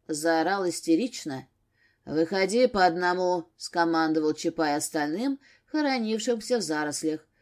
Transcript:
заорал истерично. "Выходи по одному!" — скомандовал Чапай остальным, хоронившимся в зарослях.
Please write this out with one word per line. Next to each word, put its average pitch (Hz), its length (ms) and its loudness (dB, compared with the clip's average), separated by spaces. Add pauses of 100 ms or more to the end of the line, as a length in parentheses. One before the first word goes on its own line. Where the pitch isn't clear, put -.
заорал 165 600 0
истерично. 160 800 -2 (600)
"Выходи 190 600 2
по 196 180 6
одному!" — 180 720 0
скомандовал 160 760 0
Чапай 156 440 -2
остальным, 160 640 -4 (260)
хоронившимся 240 920 -2
в 202 40 -2
зарослях. 151 640 -4 (160)